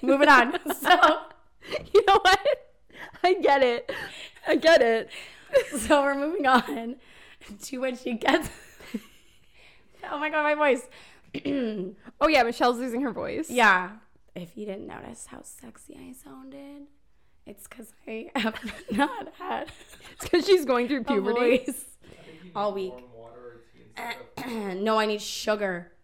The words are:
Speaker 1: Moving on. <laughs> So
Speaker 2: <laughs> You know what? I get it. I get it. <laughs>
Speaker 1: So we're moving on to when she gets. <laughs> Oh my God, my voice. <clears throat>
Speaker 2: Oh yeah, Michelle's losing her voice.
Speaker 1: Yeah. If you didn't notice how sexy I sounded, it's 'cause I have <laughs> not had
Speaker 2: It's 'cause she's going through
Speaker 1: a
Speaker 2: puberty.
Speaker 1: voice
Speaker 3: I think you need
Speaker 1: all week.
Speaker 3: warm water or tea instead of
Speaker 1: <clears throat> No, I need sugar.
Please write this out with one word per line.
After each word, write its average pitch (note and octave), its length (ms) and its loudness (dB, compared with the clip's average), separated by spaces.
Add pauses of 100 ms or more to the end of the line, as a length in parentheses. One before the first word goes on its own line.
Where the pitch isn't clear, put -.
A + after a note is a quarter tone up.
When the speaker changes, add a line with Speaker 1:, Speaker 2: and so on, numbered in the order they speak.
Speaker 1:
Moving C#4 260 4
on. C4+ 380 6
<laughs> D4 160 -4
So D4 80 2
Speaker 2:
<laughs> E4 300 6 (720)
You G#4 120 8
know G4 140 6
what? G4 200 4 (840)
I F#4 100 6
get C#4 280 4
it. A#3+ 280 0 (560)
I D#4+ 100 2
get D#4+ 260 6
it. A3+ 260 2 (360)
<laughs> A#4+ 340 0
Speaker 1:
So C#4+ 240 2
we're C#4 120 0
moving D4 320 -4
on C4 500 0 (680)
to - 160 -12
when B3 180 -6
she B3 180 -8
gets. C#4 360 0 (760)
<laughs> - 880 -20
Oh D4 60 -8
my D4+ 100 -6
God, D4+ 140 -2
my D4+ 120 2
voice. C#4+ 280 0 (520)
<clears throat> A3 600 -6 (260)
Speaker 2:
Oh D4 80 2
yeah, D4 140 4
Michelle's A#3+ 360 0
losing B3 220 -6
her C4 120 -4
voice. - 380 -8
Speaker 1:
Yeah. G3+ 420 2 (420)
If F3 200 -14
you G#3+ 120 -12
didn't G#3 200 -12
notice - 400 -16
how - 160 -18
sexy - 560 -20
I C4 140 -20
sounded, C#4 680 -20 (640)
it's G#3 200 -20
'cause - 280 -20 (120)
I A3+ 300 -12
have A3 180 -4 (220)
<laughs> - 160 -16
not C#4+ 460 -4
had F4+ 340 -10 (480)
Speaker 2:
It's - 80 -12
'cause F4 180 0
she's F#4 200 4
going B3 220 0
through C4+ 120 -2
Speaker 1:
a G#3+ 40 -8
Speaker 2:
puberty. A#3 540 2
Speaker 1:
voice - 100 -6 (360)
Speaker 3:
I - 200 -20
think D#3+ 140 -20
you E3+ 60 -20
need F3+ 100 -20
Speaker 1:
all G3+ 200 -4
week. F#3+ 180 -8
Speaker 3:
warm B2 120 -18 (100)
water A#2 260 -20
or A#2 220 -20 (100)
tea - 80 -20 (560)
instead A3 400 -8
of - 0 -
Speaker 1:
<clears throat> F#3+ 60 -6
No, A3 160 0
I G#3+ 80 0
need G#3 160 -4
sugar. G3 680 -6 (120)